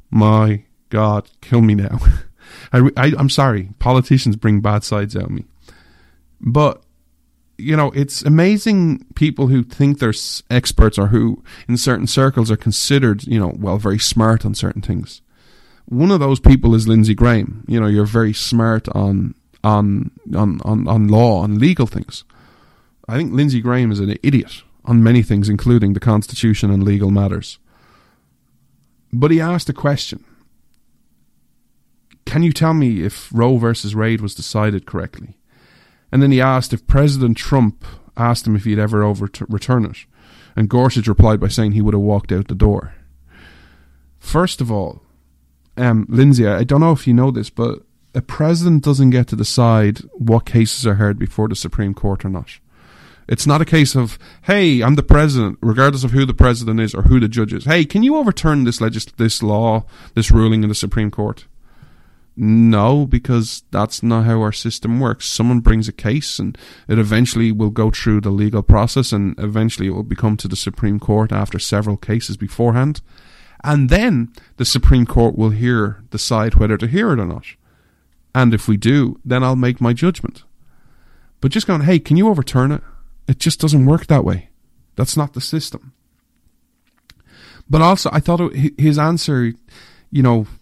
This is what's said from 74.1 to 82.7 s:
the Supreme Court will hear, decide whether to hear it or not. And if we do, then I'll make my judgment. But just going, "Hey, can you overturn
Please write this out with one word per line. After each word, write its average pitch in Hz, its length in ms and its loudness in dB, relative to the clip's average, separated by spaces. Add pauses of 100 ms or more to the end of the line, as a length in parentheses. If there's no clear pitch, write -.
the 127 80 -2
Supreme 127 400 4
Court 113 320 0
will 110 140 0
hear, 110 600 -2
decide 110 440 -2
whether 107 220 4
to 113 100 -4
hear 185 260 -2
it 120 60 -2
or 95 60 -4
not. 82 200 -10 (880)
And 123 180 4
if 104 140 -2
we 107 80 2
do, 120 480 0
then 127 180 -2
I'll 131 140 0
make 123 260 -2
my 120 120 0
judgment. - 500 -4 (1000)
But 139 100 0
just 214 140 -4
going, 165 160 0
"Hey, 170 160 2
can 151 200 2
you 202 100 4
overturn 139 440 0